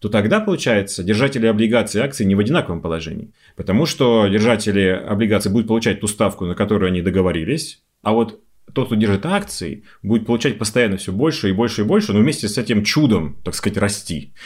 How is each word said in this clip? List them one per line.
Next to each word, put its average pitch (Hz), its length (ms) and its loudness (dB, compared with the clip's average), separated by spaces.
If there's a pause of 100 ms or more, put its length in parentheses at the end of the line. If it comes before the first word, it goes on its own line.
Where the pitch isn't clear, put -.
То - 80 -6
тогда, 110 320 2
получается, 123 600 0
держатели 113 460 0
облигаций 110 540 2
и - 20 0
акций 139 220 -2
не 98 100 4
в 98 40 4
одинаковом 104 420 -2
положении. 82 500 -8 (240)
Потому 123 300 0
что 117 420 4
держатели 104 640 2
облигаций 104 600 0
будут 110 200 0
получать 113 320 0
ту 107 60 -2
ставку, 98 380 -2
на 87 100 -4
которую 101 340 0
они 90 120 0
договорились, 90 800 0 (220)
а - 80 0
вот 226 300 0 (320)
тот, 147 140 -2
кто - 80 -2
держит 101 300 2
акции, 185 580 -6 (200)
будет 110 220 0
получать 117 320 0
постоянно 104 400 0
все 92 160 -8
больше 143 340 0
и 95 60 2
больше 113 300 0
и - 20 0
больше, 208 260 2
но 101 80 4
вместе 123 300 2
с - 80 -4
этим 110 260 0
чудом, 104 640 2
так - 100 -6
сказать, 101 220 -2
расти. 98 560 -4 (120)